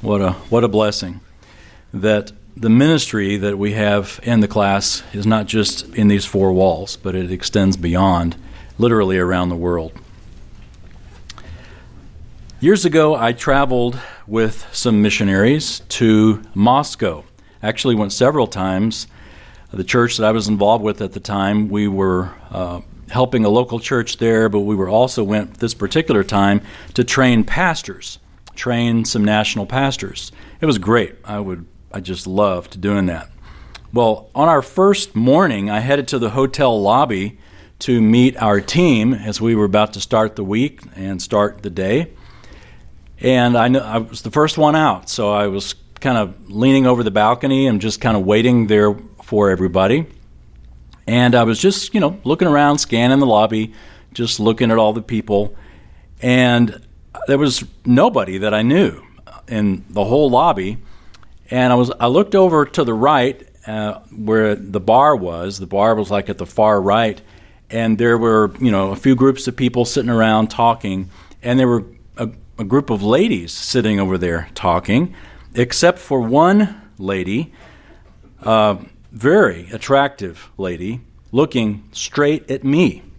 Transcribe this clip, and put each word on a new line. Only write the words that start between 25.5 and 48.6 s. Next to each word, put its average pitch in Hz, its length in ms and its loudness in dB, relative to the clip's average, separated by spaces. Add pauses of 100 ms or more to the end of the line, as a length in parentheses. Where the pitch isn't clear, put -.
this 117 160 -4
particular 104 500 0
time 101 380 2 (320)
to 120 100 2
train 123 400 2
pastors, - 760 -4 (380)
train 117 480 -2
some 110 200 -2
national 107 420 -2
pastors. 131 680 -6 (280)
It 160 60 -2
was 127 120 2
great. 104 360 0 (100)
I 104 140 -10
would, 90 280 -10 (260)
I 98 80 -10
just 90 260 -10
loved 92 540 -2
doing 98 260 0
that. 82 240 -8 (600)
Well, 113 420 0
on 151 140 2
our 147 140 2
first 196 520 0
morning, 117 560 2
I 104 100 -2
headed 139 280 -2
to 139 100 -4
the 113 120 -2
hotel 131 500 0
lobby 107 580 0 (420)
to 120 200 0
meet 120 420 4
our 104 180 2
team 131 540 2
as 104 260 -8
we 113 140 0
were 104 120 2
about 107 260 2
to 98 80 -14
start 110 340 -2
the 104 100 -8
week 113 360 -4 (160)
and 95 260 -8
start 104 400 -2
the 101 80 -8
day. 98 420 -4 (1040)
And 123 380 2
I 120 140 2
kn-, 135 120 2
I 110 140 -8
was 113 240 -8
the 107 100 -12
first 151 280 0
one 151 180 2
out, 127 320 0
so 104 240 -2
I 104 140 0
was 98 280 -6 (260)
kind 123 180 0
of 98 320 -6
leaning 131 360 4
over 123 160 2
the 107 80 0
balcony 123 560 2
and 107 140 0
just 107 180 -4
kind 113 160 0
of 95 120 0
waiting 113 400 4